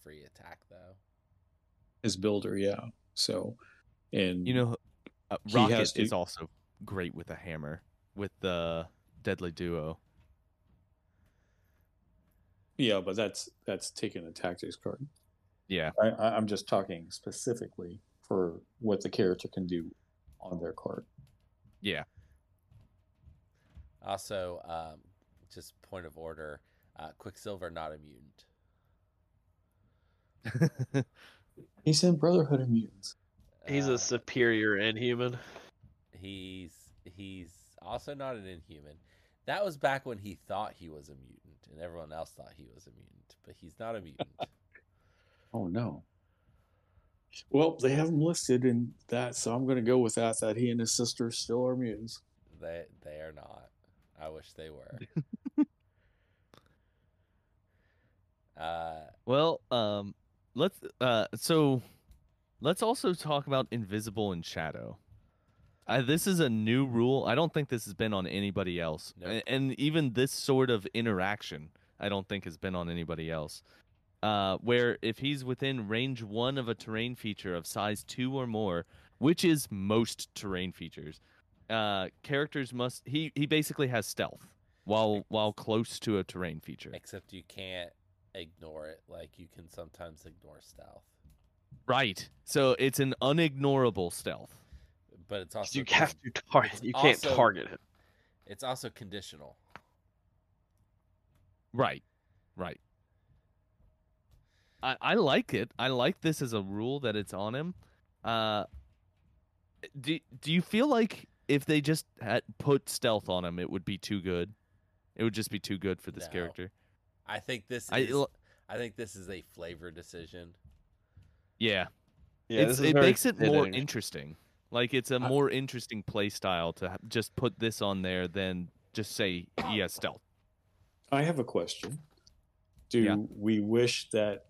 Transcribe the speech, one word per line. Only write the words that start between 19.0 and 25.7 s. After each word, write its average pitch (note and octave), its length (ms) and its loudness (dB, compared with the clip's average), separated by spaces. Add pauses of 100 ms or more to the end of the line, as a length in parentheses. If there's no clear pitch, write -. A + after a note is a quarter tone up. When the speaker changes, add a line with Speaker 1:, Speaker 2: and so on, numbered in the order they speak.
Speaker 2:
the G2+ 80 -2
character F#2 420 2
can F#2 140 -4
do E2+ 240 -4 (500)
on F2+ 180 -10
their E2 140 -6
card. - 320 -8 (760)
Speaker 3:
Yeah. F2 220 -2 (2000)
Speaker 1:
Also, F#2 640 -6
um, D#2+ 320 -10 (560)
just - 280 -20